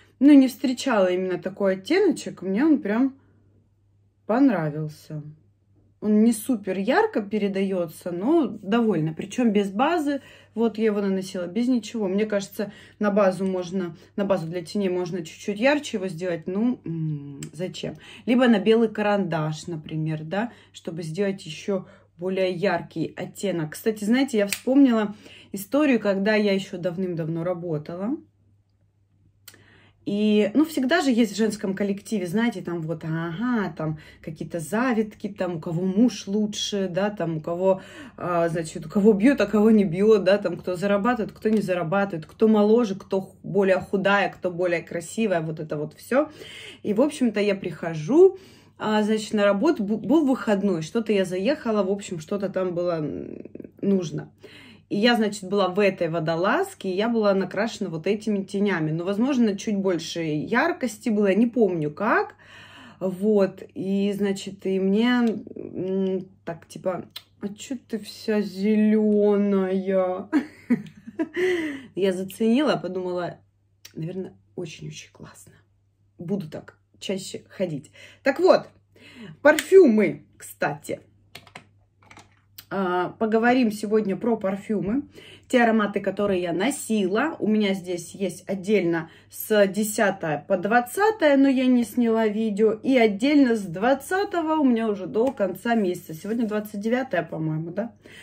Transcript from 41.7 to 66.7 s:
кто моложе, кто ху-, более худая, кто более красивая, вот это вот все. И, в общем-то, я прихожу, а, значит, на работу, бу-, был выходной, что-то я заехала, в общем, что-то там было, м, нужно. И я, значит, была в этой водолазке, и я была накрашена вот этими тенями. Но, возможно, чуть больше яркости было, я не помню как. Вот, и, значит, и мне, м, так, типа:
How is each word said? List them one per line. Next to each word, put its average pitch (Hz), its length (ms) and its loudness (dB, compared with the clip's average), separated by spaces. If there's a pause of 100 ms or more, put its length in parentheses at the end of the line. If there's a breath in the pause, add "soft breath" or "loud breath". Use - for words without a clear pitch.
кто - 220 2
моложе, 214 480 4
кто 196 260 -4
ху-, - 200 -18
более 185 380 2
худая, 196 480 0
кто - 220 -6
более 170 320 -2
красивая, 175 580 -4
вот 160 180 -6
это 156 200 -8
вот 151 160 -8
все. 294 340 -2 (540 loud breath)
И, 214 100 -2
в 202 80 2
общем-то, 254 400 0
я 202 140 0
прихожу, 180 840 2 (400 loud breath)
а, 214 260 0
значит, 214 300 -2
на 208 120 2
работу, 202 400 2
бу-, 208 120 -2
был 294 300 2
выходной, 202 560 0
что-то 220 320 -2
я 190 100 2
заехала, 208 580 -2
в 185 80 -2
общем, 196 300 -6
что-то 196 300 -6
там 185 240 -4
было, 175 240 -2
м, 139 400 -8 (420)
нужно. 170 500 -2 (600 loud breath)
И 185 80 -2
я, 240 180 4
значит, 208 320 -2
была 196 200 0
в 180 120 -2
этой 190 280 2
водолазке, 170 840 -2
и 180 60 -4
я 208 120 0
была 214 260 2
накрашена 190 560 -4
вот 160 160 -8
этими 208 380 -2
тенями. 190 460 0
Но, 165 140 -4
возможно, 220 520 2
чуть 208 200 -4
больше 180 440 -2
яркости 226 880 -2
было, 208 200 2
я 185 60 2
не 226 120 4
помню 180 440 0
как. 285 460 -2 (640 loud breath)
Вот, 190 640 0 (120)
и, 196 420 -2
значит, 196 500 -4
и 190 120 0
мне, 226 640 2 (140)
м, 190 720 -4 (160)
так, 165 240 -12
типа: 170 380 -8 (340)